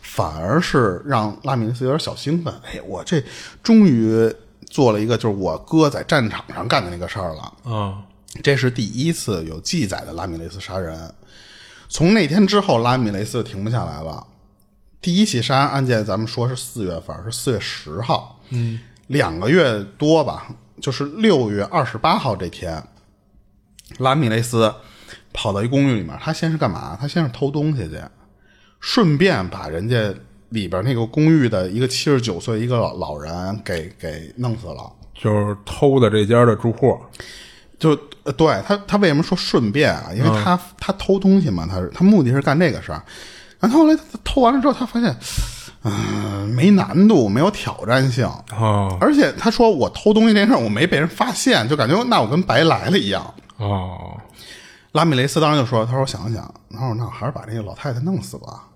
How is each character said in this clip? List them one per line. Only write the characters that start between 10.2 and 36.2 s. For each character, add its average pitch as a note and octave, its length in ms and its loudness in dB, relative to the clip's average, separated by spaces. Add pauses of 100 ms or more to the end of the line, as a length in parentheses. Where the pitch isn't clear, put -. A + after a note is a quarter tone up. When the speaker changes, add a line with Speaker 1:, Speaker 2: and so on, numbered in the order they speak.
Speaker 1:
米 E2 100 -8
雷 E2 120 -12
斯 F#2+ 100 -14
杀 F#2+ 180 -10
人。 E2 360 -10 (760)
从 F3 260 4
那 G3+ 140 4
天 F#3+ 180 4
之 G3+ 140 2
后， E3+ 200 2
拉 B2 180 2
米 A2+ 140 0
雷 G2+ 120 -4
斯 G#2+ 100 -8
就 A#2 100 -2
停 G2 200 -8
不 A2 60 -4
下 A2 160 -2
来 D#2 160 -10
了。 D#2+ 240 -12 (760)
第 F3 140 0
一 G#3+ 100 6
起 C3 160 -2
杀 C3+ 180 2
人 C#3 80 4
案 C3+ 180 0
件 A2+ 180 2
咱 G2+ 140 -2
们 A2 100 -4
说 A#2+ 220 -2
是 B2+ 60 -4
四 - 280 -10
月 E2+ 160 -6
份， - 240 -12
是 A2+ 80 -10
四 - 200 -2
月 G#2 80 0
十 - 420 -10
号。 - 380 -4 (100)
Speaker 2:
嗯。 A#2 300 -4 (280)
Speaker 1:
两 G#2+ 320 0
个 G#2 100 -2
月 C3 340 4 (140)
多 D#3 260 4
吧， E2 240 -6 (340)
就 C#3 100 -4
是 C#3+ 140 -4
六 D3+ 460 2
月 G2+ 140 -2
二 D3+ 200 -2
十 A#2 120 -10
八 D#3 200 0
号 A2+ 180 -2
这 F2 140 -8
天， D#2+ 340 -10 (1160)
拉 C3 160 2
米 C#3+ 140 2
雷 A2+ 120 0
斯 A2+ 320 2 (580)
跑 - 220 -4
到 G2+ 80 -2
一 A#2+ 60 -2
公 C#3 160 2
寓 C3+ 100 2
里 G#2 80 -2
面， D#2+ 180 -10
他 D#3+ 140 -6
先 D#3+ 180 -2
是 D#3+ 60 -2
干 C#3+ 120 0
嘛？ - 300 -8
他 C#3+ 80 -6
先 E3 160 -2
是 C#3 60 -2
偷 C#3 220 -4
东 D3+ 240 -2
西 A#2+ 120 -6
去， D#2 140 -12 (760)
顺 E3 380 2
便 C#3 300 2
把 - 200 -12
人 E2+ 200 -6
家 A2 260 0 (360)
里 G#2+ 180 -4
边 F#2 160 -4
那 B2 100 0
个 A#2 120 0
公 D3+ 200 0
寓 D#3 220 6
的 F#2 220 0
一 G#2+ 100 -4
个 C3 80 0
七 - 180 -4
十 C#3+ 140 4
九 G#2 200 -4
岁 A2 200 -4
一 A#2+ 60 -4
个 B2 120 0
老， F2 180 -2
老 D2+ 220 -8
人 F2+ 460 -8
给， E2+ 260 -6 (100)
给 D#2+ 380 -12
弄 A#2+ 200 -4
死 F#2 100 -12
了。 - 240 -14 (220)
Speaker 2:
就 - 180 -4
是 G#2 320 0
偷 C3+ 360 2
的 A2+ 100 6
这 G#2+ 160 4